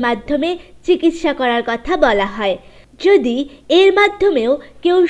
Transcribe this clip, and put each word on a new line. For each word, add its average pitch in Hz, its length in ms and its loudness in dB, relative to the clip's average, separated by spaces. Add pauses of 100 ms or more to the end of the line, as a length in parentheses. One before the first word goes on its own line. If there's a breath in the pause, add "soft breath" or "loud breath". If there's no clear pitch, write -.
মাধ্যমে 277 440 -2 (340 loud breath)
চিকিৎসা 330 560 0
করার 240 300 0
কথা 233 240 -4 (120)
বলা 202 300 0
হয়। 196 200 -2 (440 soft breath)
যদি 285 360 2 (440 loud breath)
এর 392 100 6 (100)
মাধ্যমেও 392 520 0 (300 loud breath)
কেউ 349 160 2 (120)